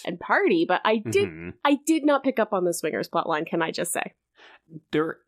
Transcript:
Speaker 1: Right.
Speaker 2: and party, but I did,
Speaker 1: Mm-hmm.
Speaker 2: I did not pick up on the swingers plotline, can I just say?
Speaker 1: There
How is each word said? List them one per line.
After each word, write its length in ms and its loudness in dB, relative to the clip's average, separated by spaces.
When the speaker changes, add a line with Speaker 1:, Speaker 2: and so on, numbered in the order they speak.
Speaker 1:
Right. 80 -6
Speaker 2:
and 80 -8
party, 480 2
but 160 2
I 140 2
did, 320 0
Speaker 1:
Mm-hmm. 200 -10
Speaker 2:
I 240 4
did 180 2
not 200 4
pick 140 0
up 120 0
on 140 0
the 80 0
swingers 340 -4
plotline, 400 -2
can 140 -2
I 100 -2
just 220 -4
say? 220 -6
Speaker 1:
There 260 0